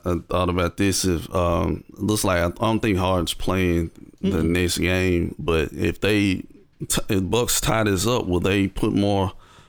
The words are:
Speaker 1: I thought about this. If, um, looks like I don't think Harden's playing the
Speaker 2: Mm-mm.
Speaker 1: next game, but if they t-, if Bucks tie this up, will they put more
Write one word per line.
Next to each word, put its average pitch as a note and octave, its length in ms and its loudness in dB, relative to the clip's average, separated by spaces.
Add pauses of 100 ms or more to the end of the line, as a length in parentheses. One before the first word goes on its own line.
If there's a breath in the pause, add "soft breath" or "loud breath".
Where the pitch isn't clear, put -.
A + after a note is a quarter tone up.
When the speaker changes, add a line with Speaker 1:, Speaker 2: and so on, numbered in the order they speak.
Speaker 1:
I F2+ 100 0 (140)
thought F2+ 200 0
about F2 280 -2
this. G2 280 2
If, F2 280 -2
um, E2+ 580 0
looks G2+ 320 -2
like F#2 160 2
I F2 100 2
don't A2 320 0
think G#2 160 0
Harden's F#2 360 0
playing F2 580 0 (300)
the - 80 0 (120)
Speaker 2:
Mm-mm. D#2+ 80 2
Speaker 1:
next F2 300 0
game, F2+ 600 0
but D#2+ 320 0
if F2 300 -2
they G2+ 420 2 (440)
t-, - 200 -2
if F#2+ 220 0
Bucks A#2 320 0
tie A2 240 0
this G2 200 0
up, G#2+ 220 0
will F2 140 0
they G2 260 2
put G#2 260 -2
more G2 380 2 (380 soft breath)